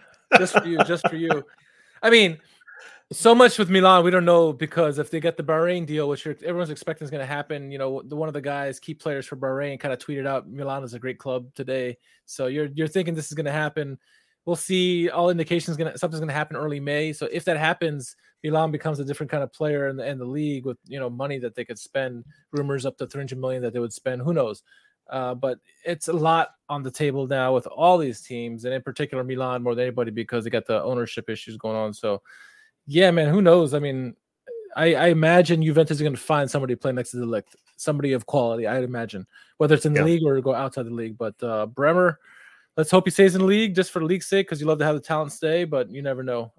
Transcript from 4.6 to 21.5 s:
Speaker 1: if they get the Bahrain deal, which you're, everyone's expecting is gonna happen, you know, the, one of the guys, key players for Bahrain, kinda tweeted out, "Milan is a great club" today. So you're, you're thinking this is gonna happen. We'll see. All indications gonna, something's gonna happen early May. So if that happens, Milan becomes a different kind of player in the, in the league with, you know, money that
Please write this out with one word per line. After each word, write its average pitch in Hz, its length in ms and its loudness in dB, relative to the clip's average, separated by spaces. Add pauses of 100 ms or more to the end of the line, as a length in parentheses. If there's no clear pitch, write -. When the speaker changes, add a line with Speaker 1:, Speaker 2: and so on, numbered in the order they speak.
Speaker 1:
if 147 120 -6
they 165 80 -4
get 165 180 -2
the 165 60 -6
Bahrain 165 420 0
deal, 147 240 -2
which 139 160 -6
you're, 151 180 -8
everyone's 170 280 -4
expecting 156 340 -8
is 131 60 -12
gonna 143 140 -8
happen, 143 460 -8
you 139 60 -12
know, 135 240 -4
the, 139 140 -12
one 156 120 -4
of 151 60 -8
the 143 80 -8
guys, 139 380 -6
key 156 160 -14
players 139 320 -8
for 143 100 -14
Bahrain, 135 420 -4
kinda 135 160 -6
tweeted 139 320 -8
out, 135 220 -4
"Milan 139 340 -8
is 117 100 -14
a 120 60 -14
great 127 200 -8
club" 127 360 -8
today. 131 420 -6 (280)
So 131 220 -6
you're, 143 260 -4
you're 156 140 -2
thinking 170 280 -2
this 156 120 -8
is - 80 -12
gonna 147 160 -4
happen. 147 460 -4 (480)
We'll 170 120 -2
see. 180 520 0
All 175 200 2
indications 170 480 -2
gonna, 160 200 -6
something's 160 220 -4
gonna 151 140 -4
happen 151 240 -4
early 147 240 -6
May. 147 320 -2
So - 180 -8
if 170 140 -6
that 170 100 0
happens, 151 640 -2 (260)
Milan 156 280 0
becomes 147 280 -4
a 139 60 -6
different 139 260 -8
kind 147 120 -2
of 127 100 -8
player 147 340 -2
in 135 80 -6
the, 127 100 -8
in 139 120 -6
the 123 80 -10
league 139 400 -4
with, 123 200 -6
you 139 140 -12
know, 127 100 -6
money 135 300 -6
that 120 160 -8